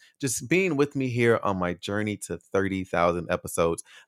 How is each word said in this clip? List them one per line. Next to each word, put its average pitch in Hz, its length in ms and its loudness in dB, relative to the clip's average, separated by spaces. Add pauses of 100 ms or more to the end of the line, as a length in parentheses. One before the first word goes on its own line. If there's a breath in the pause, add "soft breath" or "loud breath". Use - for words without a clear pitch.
(200 soft breath)
just 127 280 -6
being 175 280 2
with 143 180 0
me 135 140 -2
here 117 340 4
on 98 160 0
my 90 160 0
journey 104 420 -4
to 82 220 -10
thirty 95 460 -2
thousand 87 460 2
episodes. 85 520 -2 (260 loud breath)